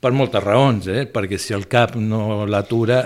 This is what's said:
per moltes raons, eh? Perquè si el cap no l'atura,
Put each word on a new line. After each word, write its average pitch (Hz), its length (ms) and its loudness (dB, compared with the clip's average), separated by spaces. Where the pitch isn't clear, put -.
per 127 100 2
moltes 123 320 2
raons, 107 480 2
eh? 127 160 -2
Perquè 98 320 -4
si - 160 -6
el 101 160 -6
cap 120 240 2
no 107 500 -2
l'atura, 113 600 0